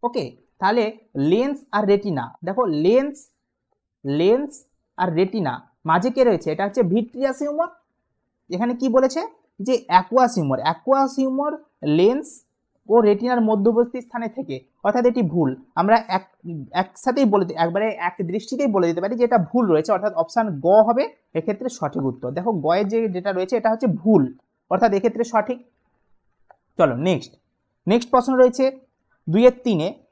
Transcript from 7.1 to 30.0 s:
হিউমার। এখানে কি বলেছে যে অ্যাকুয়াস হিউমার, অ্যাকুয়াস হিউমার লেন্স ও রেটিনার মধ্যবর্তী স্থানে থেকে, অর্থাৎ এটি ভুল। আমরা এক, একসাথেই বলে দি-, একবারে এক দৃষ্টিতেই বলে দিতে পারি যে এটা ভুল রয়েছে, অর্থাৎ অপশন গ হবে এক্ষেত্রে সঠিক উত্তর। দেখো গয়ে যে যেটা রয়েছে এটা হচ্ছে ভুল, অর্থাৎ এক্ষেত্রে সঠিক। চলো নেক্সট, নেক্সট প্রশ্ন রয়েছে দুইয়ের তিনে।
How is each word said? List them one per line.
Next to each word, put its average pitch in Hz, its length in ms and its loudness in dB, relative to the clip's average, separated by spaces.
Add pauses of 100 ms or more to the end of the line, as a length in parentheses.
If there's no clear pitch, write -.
হিউমার। 302 280 -4 (800)
এখানে 226 300 -2
কি 262 60 -2 (100)
বলেছে 262 240 0 (400)
যে 233 140 0 (160)
অ্যাকুয়াস 233 460 4
হিউমার, 139 300 -2
অ্যাকুয়াস 262 520 0
হিউমার 269 340 -2 (460)
লেন্স 240 300 2 (600)
ও 208 60 2 (140)
রেটিনার 233 400 0
মধ্যবর্তী 226 580 0
স্থানে 233 300 -8
থেকে, 247 200 -8 (300)
অর্থাৎ 233 240 0
এটি 240 120 -2 (100)
ভুল। 156 180 0 (300)
আমরা 208 160 4 (200)
এক, 190 80 -4 (580)
একসাথেই 262 500 -2
বলে 196 160 4
দি-, 156 160 -10
একবারে 185 220 -2 (220)
এক 175 80 -10 (140)
দৃষ্টিতেই 254 440 -4
বলে 185 160 4
দিতে 170 120 -4
পারি 208 160 -4
যে 247 100 2
এটা 240 100 4 (120)
ভুল 240 220 2
রয়েছে, 156 240 2
অর্থাৎ 202 160 -2 (100)
অপশন 220 240 -2 (200)
গ - 20 2 (200)
হবে 240 160 2 (340)
এক্ষেত্রে 208 300 -6 (100)
সঠিক 139 320 -6
উত্তর। 123 180 -10 (100)
দেখো 190 120 -4 (160)
গয়ে 208 260 2
যে 226 60 0 (160)
যেটা 185 180 -6
রয়েছে 185 280 -4
এটা 226 120 0
হচ্ছে 226 160 -2 (120)
ভুল, 202 220 4 (480)
অর্থাৎ 196 280 2
এক্ষেত্রে 220 340 -2
সঠিক। 233 260 -2 (1200)
চলো 147 160 4 (140)
নেক্সট, 165 240 -2 (540)
নেক্সট 233 280 0
প্রশ্ন 254 260 2
রয়েছে 254 240 4 (640)
দুইয়ের 240 360 4
তিনে। 190 240 0 (220)